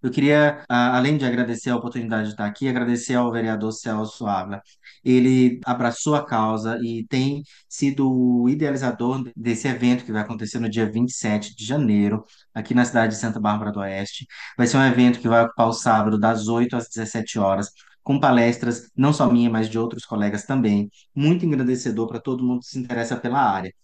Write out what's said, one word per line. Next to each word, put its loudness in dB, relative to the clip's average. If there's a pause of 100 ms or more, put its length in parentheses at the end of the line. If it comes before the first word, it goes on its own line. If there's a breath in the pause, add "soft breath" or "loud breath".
Eu -2
queria, 4
ah, 2
além 2
de -2
agradecer -2
a 0
oportunidade -4
de -6
estar -6
aqui, -4
agradecer -2
ao 2
vereador -2
Celso -6
Ávila. -4 (420 soft breath)
Ele 4
abraçou -2
a 0
causa -2
e -6
tem -2 (240 soft breath)
sido 0
o 2
idealizador -2
desse -4
evento 0
que -8
vai -2
acontecer -8
no -2
dia 0
vinte -2
e -12
sete -4
de -14
janeiro, 2 (300 soft breath)
aqui -6
na 4
cidade 0
de -10
Santa -4
Bárbara -2
do -6
Oeste. -8 (320 loud breath)
Vai 4
ser 2
um 6
evento 4
que -4
vai 6
ocupar 2
o 0
sábado, 2
das 0
oito 0
às -6
dezessete -8
horas, 0 (340 soft breath)
com 0
palestras, 2
não 4
só 2
minha, 4
mas 0
de -4
outros -4
colegas -2
também. 2 (240 soft breath)
Muito 2
engrandecedor 0
pra -8
todo -4
mundo 0
que -20
se -10
interessa -6
pela -2
área. -2 (100)